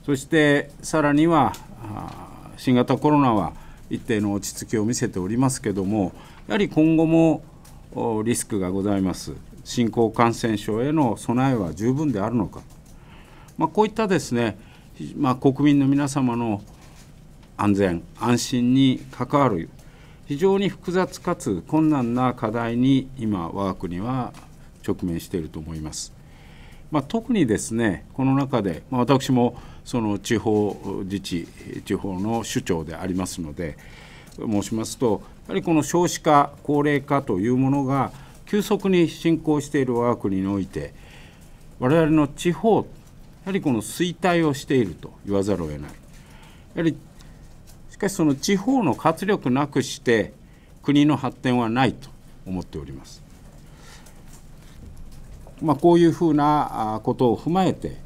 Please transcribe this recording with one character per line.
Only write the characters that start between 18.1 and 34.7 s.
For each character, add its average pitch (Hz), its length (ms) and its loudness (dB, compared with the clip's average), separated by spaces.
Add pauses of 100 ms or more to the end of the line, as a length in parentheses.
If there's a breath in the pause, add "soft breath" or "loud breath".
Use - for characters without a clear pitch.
安 120 200 2
心 123 360 0
に 135 260 4 (120)
関 123 280 0
わ 131 80 4
る、 87 200 -2 (580 loud breath)
非 143 100 -4
常 196 220 2
に 196 100 0
複 - 240 -6
雑 180 300 -2
か 175 140 -2
つ 95 300 -4
困 156 220 2
難 123 260 0
な 123 200 0
課 117 160 -4
題 117 260 -2
に 131 320 4 (100)
今、 104 300 -2
我 98 160 -4
が 92 100 0
国 87 260 -6
は 123 340 -6 (520 loud breath)
直 95 160 -2
面 85 180 -4
し - 80 -16
て 95 100 -6
い 80 40 -4
る 78 60 -10
と 82 100 -14
思 80 160 -12
い 78 60 -8
ま 76 140 -10
す。 - 180 -12 (800 loud breath)
ま 131 100 2
あ、 - 20 -8
特 226 300 -4
に 180 140 4
で 104 100 2
す - 180 -4
ね、 104 380 0
こ 131 140 0
の 135 80 4
中 135 260 2
で、 87 300 -4
ま 127 80 -2
あ、 - 20 0
私 131 320 2
も 120 240 4 (300 loud breath)
そ 120 160 -2
の 104 160 0
地 - 180 0
方 104 680 -2
自 95 160 -4
治、 - 280 -6 (380)
地 101 80 -2
方 92 260 -4
の 110 260 -2
首 - 160 -4
長 82 220 -2
で 80 100 -10
あ 85 120 -10
り 92 80 -4
ま 92 100 -2
す - 160 -8
の 76 140 -10
で、 78 240 -8 (580 loud breath)
申 104 260 -2
し 113 120 -6